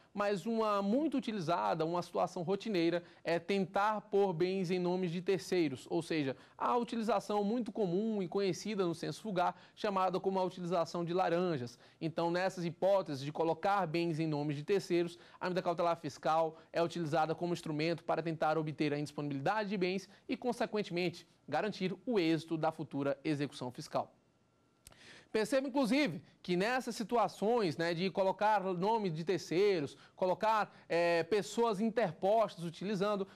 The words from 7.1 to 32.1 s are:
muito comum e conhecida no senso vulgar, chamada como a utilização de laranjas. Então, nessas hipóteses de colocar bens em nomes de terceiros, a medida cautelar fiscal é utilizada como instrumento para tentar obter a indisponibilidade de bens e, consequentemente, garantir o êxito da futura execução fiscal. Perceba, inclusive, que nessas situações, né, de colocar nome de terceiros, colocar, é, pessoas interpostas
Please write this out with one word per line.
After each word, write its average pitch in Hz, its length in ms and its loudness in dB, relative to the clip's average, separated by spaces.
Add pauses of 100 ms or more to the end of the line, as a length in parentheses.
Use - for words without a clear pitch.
muito 220 260 -2
comum 208 540 0
e 170 60 -4
conhecida 196 560 -2
no 170 100 -2
senso 156 260 -8
vulgar, 180 340 6 (200)
chamada 190 460 2
como 190 180 0
a 185 40 4
utilização 175 600 0
de 165 100 -2
laranjas. 170 640 0 (220)
Então, 165 320 0
nessas 180 320 0
hipóteses 165 640 0
de 151 60 -6
colocar 170 540 0
bens 165 360 -2
em 160 40 2
nomes 147 300 -2
de 147 80 -8
terceiros, 175 560 0 (180)
a 175 100 -6
medida 180 140 -2
cautelar 170 360 0
fiscal 160 600 -2 (140)
é 165 100 0
utilizada 156 540 0
como 175 160 -4
instrumento 160 540 -2
para 160 180 0
tentar 156 340 0
obter 156 360 0
a 147 40 0
indisponibilidade 147 720 -4
de 208 80 -2
bens 185 300 -2 (220)
e, 254 80 -4
consequentemente, 202 880 -4 (200)
garantir 185 480 -2 (100)
o 233 140 2
êxito 160 360 2
da 156 160 0
futura 139 520 -4
execução 139 480 -4
fiscal. - 420 -6 (1160)
Perceba, 262 360 2
inclusive, 254 540 2 (220)
que 180 120 0
nessas 240 400 0
situações, 208 800 2
né, 165 200 0
de 180 160 0
colocar 202 500 2
nome 190 480 0
de 160 140 -4
terceiros, 175 760 0 (180)
colocar, 196 560 0 (160)
é, 170 360 2
pessoas 214 580 0
interpostas 208 840 0